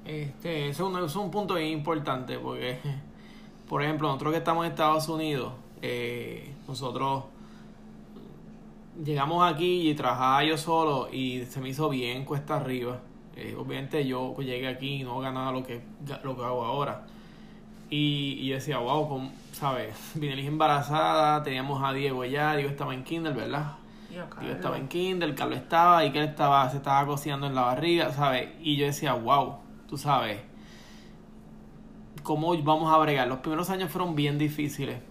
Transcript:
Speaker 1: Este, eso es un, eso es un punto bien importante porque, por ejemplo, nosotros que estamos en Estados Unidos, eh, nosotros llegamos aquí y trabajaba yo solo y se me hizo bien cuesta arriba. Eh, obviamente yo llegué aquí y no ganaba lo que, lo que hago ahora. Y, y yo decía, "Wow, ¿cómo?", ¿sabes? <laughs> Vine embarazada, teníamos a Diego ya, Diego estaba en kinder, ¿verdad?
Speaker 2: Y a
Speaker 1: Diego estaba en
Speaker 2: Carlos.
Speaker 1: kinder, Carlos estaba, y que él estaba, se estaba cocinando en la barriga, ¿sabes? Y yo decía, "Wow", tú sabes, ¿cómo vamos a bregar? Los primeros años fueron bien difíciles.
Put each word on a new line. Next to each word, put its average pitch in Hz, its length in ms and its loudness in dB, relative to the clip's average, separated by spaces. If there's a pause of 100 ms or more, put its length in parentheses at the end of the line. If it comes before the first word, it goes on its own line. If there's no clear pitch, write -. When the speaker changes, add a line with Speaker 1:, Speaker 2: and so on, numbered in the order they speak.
Speaker 1:
Este, 151 640 -4
eso 151 200 -2
es 185 40 0
un, 180 60 -2
eso 180 80 -2
es 147 100 -4
un 196 140 -2
punto 196 240 0
bien 156 160 0
importante 147 680 -2
porque, 127 400 -6 (880)
por 143 140 0
ejemplo, 151 260 0
nosotros 143 240 0
que 165 60 2
estamos 165 280 2
en 160 60 -2
Estados 156 360 4
Unidos, 151 440 -2 (280)
eh, 120 760 -6 (140)
nosotros 131 560 -2 (1800)
llegamos 151 480 4
aquí 175 400 2
y 147 40 2
trabajaba 131 500 4
yo 156 140 4
solo 156 540 2
y 127 340 -4
se - 140 -8
me 131 100 -6
hizo 147 180 0
bien 127 380 -2
cuesta 147 300 -2
arriba. 127 420 -2 (360)
Eh, 113 240 -10
obviamente 135 480 -2
yo 127 320 -4
llegué 131 300 -4
aquí 135 320 -4
y 131 40 -6
no 123 160 -6
ganaba 131 320 -4
lo 131 120 -4
que, 117 180 -8 (400)
lo 131 140 -6
que 123 80 -6
hago 123 200 -2
ahora. 123 420 -2 (840)
Y, 147 520 0
y 131 80 -4
yo 131 80 0
decía, 131 220 -4
"Wow, 147 300 0
¿cómo?", 135 240 -6 (200)
¿sabes? 131 420 -2 (100)
<laughs> - 100 -16
Vine 139 320 -2
embarazada, 151 960 4
teníamos 135 400 -2
a 135 120 2
Diego 135 320 0
ya, 147 280 2
Diego 143 160 0
estaba 139 240 -4
en 127 100 -6
kinder, 165 300 -4
¿verdad? 135 380 -4 (380)
Speaker 2:
Y 175 60 -12
a 175 100 -10 (140)
Speaker 1:
Diego 135 140 -6
estaba 135 240 -2
en 135 80 -6
Speaker 2:
Carlos. - 20 -10
Speaker 1:
kinder, 175 460 0
Carlos 123 240 -2
estaba, 170 460 8
y 135 80 4
que 147 80 2
él 151 80 2
estaba, 139 420 6
se 139 80 -4
estaba 139 280 4
cocinando 143 400 -2
en 135 80 -2
la 127 80 2
barriga, 147 500 4
¿sabes? 135 360 2 (120)
Y 147 160 2
yo 143 100 4
decía, 143 260 0
"Wow", 135 440 4 (300)
tú 139 120 -8
sabes, 117 420 2 (1800)
¿cómo 160 400 2
vamos 160 300 6
a 160 60 10
bregar? 143 300 6
Los 131 100 -2
primeros 165 320 -2
años 185 200 -2
fueron 175 240 -2
bien 147 240 2
difíciles. 143 600 -2 (120)